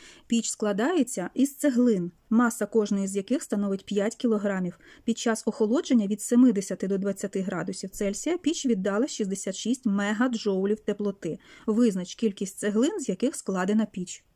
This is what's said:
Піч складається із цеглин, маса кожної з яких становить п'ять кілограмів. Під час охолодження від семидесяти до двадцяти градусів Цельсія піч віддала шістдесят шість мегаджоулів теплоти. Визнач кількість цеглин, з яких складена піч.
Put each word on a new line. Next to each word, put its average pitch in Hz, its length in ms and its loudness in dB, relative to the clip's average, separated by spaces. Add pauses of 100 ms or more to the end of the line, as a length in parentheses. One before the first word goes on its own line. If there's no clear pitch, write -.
(280)
Піч 233 220 0
складається 214 840 0
із 269 220 0
цеглин, 233 560 2 (180)
маса 226 360 2
кожної 202 420 0
з 196 80 -6
яких 196 280 -2
становить 202 420 -2
п'ять 202 300 -2
кілограмів. 196 640 0 (240)
Під 226 140 0
час 220 280 -2
охолодження 220 600 2
від 208 140 -4
семидесяти 202 680 4
до 196 100 0
двадцяти 190 440 -4
градусів 185 480 -6
Цельсія 208 480 -2
піч 330 280 -2
віддала 208 420 0
шістдесят 190 480 -4
шість - 300 -4
мегаджоулів 208 920 0
теплоти. 196 600 -4 (260)
Визнач 208 500 2
кількість 196 420 -2
цеглин, 233 420 0
з 277 100 -4
яких 233 260 -2
складена 196 500 0
піч. - 380 -10 (120)